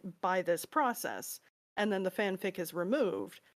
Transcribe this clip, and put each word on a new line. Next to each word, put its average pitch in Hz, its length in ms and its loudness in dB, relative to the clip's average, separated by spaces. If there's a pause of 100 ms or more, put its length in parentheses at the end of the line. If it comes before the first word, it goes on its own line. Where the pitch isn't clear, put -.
(200)
by 185 200 2
this 170 240 2
process, 226 760 -2 (360)
and 208 160 2
then 190 120 0
the 185 80 0
fanfic 190 480 -2
is 165 120 -4
removed, 180 680 0 (200)